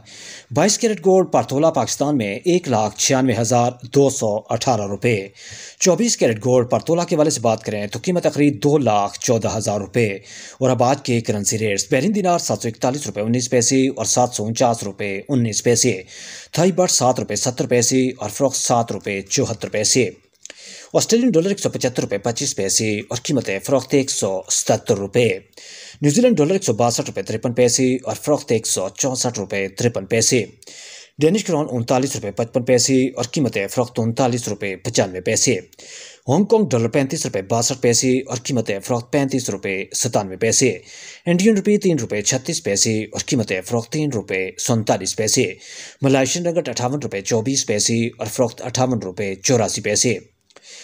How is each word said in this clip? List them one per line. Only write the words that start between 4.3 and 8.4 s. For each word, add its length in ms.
अठारह 360
रुपये। 440
चौबीस 340
कैरेट 260
गोल्ड 280
पर 180
तोला 160
के 120
हवाले 160
से 100
बात 220
करें 260
तो 100
कीमत 280
तकरीबन 320